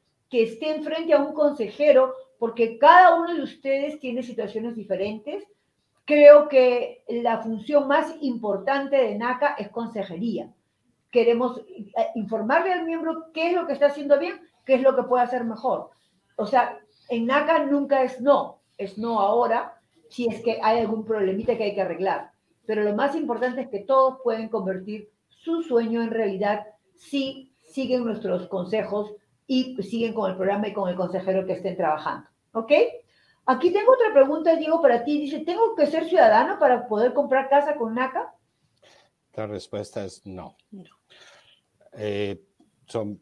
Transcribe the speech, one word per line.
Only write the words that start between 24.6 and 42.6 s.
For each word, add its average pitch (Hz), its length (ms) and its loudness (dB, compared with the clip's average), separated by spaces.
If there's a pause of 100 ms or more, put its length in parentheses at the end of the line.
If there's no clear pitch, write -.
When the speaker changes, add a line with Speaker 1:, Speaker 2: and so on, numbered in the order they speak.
Speaker 1:
su 330 320 -6
sueño 233 400 -2
en 226 80 -4
realidad 208 560 -2 (300)
si 269 640 -8
siguen 254 440 -4
nuestros 196 420 -4
consejos 208 680 -6 (320)
y 254 380 -4
siguen 226 300 -6
con 208 180 -4
el 185 40 -8
programa 202 320 -2
y 196 60 -10
con 190 160 -4
el 180 60 -4
consejero 185 500 -4
que 185 80 -4
estén 175 240 -6
trabajando. 156 500 -4 (260)
¿Ok? 226 180 -2 (760)
Aquí 262 240 2
tengo 427 220 4
otra 453 200 2
pregunta, 311 420 4
Diego, 320 260 0
para 240 220 4
ti. 294 160 -2
Dice, 294 200 -6
"¿Tengo 440 360 -2
que 294 120 2
ser 320 200 -2
ciudadano 294 520 4
para 254 280 2
poder 214 240 0
comprar 262 380 -2
casa 294 260 2
con 226 200 -6
naca?" 262 400 -6 (960)
Speaker 2:
La 107 140 -8
respuesta 104 580 -10
es - 200 -18
no. 92 300 -16 (140)
Speaker 3:
No. 190 140 -20 (1120)
Speaker 2:
Eh, 101 460 -6 (460)